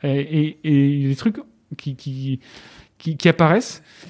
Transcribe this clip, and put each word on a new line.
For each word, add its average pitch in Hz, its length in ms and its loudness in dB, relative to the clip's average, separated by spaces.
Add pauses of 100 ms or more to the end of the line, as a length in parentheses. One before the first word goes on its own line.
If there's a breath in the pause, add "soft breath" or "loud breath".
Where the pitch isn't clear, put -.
Et, 143 60 -2 (100)
et, 151 440 -2
et 143 440 2
les 135 80 0
trucs 214 220 -2 (400)
qui, 139 180 -8
qui, 135 440 -6 (580 loud breath)
qui, 160 200 -6
qui 175 120 4
apparaissent. 165 520 2 (280 loud breath)